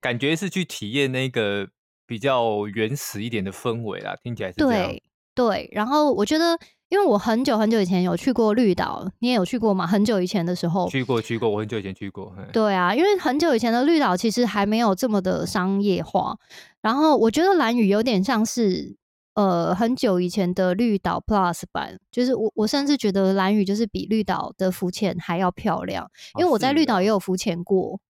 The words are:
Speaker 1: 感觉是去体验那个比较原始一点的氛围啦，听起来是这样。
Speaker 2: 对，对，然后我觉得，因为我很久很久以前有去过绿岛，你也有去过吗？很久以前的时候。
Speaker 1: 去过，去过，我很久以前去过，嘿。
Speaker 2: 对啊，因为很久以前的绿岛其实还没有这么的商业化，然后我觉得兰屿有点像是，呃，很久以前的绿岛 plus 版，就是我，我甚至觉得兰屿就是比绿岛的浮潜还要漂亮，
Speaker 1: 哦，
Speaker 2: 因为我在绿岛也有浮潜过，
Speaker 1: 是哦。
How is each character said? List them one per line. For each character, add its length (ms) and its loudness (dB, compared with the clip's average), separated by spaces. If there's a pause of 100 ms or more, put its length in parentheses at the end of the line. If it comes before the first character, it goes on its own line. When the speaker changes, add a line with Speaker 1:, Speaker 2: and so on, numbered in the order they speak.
Speaker 1:
感 180 -4
觉 160 0
是 160 -4
去 140 -2
体 260 -10
验 220 0
那 160 -2
个 400 -2 (380)
比 120 -10
较 480 0
原 300 -2
始 260 -8
一 80 -6
点 140 -2
的 80 -6
氛 300 -6
围 180 -8
啦， 220 -8
听 120 -8
起 80 -10
来 80 -6
是 60 -16
这 160 2
样。 160 -2
Speaker 2:
对， 140 -12 (320)
对， 380 -2
然 140 -4
后 260 2
我 120 2
觉 140 0
得， 200 2 (300)
因 100 2
为 60 4
我 140 4
很 260 0
久 140 2
很 120 2
久 100 2
以 40 2
前 180 2
有 140 0
去 160 0
过 220 2
绿 200 4
岛， 360 -6 (100)
你 80 0
也 60 2
有 100 2
去 140 -4
过 160 2
吗？ 120 -2
很 180 2
久 160 2
以 60 0
前 180 0
的 100 -2
时 140 -4
候。 200 0
Speaker 1:
去 140 -2
过， 180 0
去 180 -4
过， 100 0
我 120 0
很 80 -6
久 100 -4
以 40 -6
前 120 -8
去 160 -12
过， 260 -16
嘿。 60 -16 (100)
Speaker 2:
对 220 2
啊， 200 2
因 80 2
为 160 4
很 200 0
久 160 4
以 40 2
前 140 2
的 120 2
绿 140 4
岛 180 2
其 140 0
实 160 0
还 180 0
没 140 0
有 160 2
这 140 -2
么 120 2
的 260 -2
商 340 0
业 220 0
化， 360 -4 (440)
然 120 0
后 220 4
我 140 4
觉 120 2
得 120 6
兰 220 2
屿 120 4
有 140 4
点 200 2
像 220 2
是， 520 -2 (380)
呃， 400 2
很 220 0
久 240 2
以 80 0
前 260 -2
的 200 2
绿 220 0
岛 300 -2
plus 360 0 (100)
版， 260 -8 (140)
就 120 0
是 100 2
我， 200 -2
我 120 0
甚 200 0
至 100 2
觉 140 0
得 220 2
兰 200 2
屿 120 2
就 100 -2
是 120 0
比 200 -8
绿 160 0
岛 340 -4
的 140 0
浮 180 -4
潜 300 -2
还 200 -4
要 120 2
漂 320 -4
亮， 220 -8
Speaker 1:
哦， 340 -16
Speaker 2:
因 80 2
为 60 4
我 60 2
在 140 0
绿 140 2
岛 140 2
也 80 2
有 100 2
浮 180 -2
潜 280 -4
过， 320 0
Speaker 1:
是 0 -
哦。 140 -14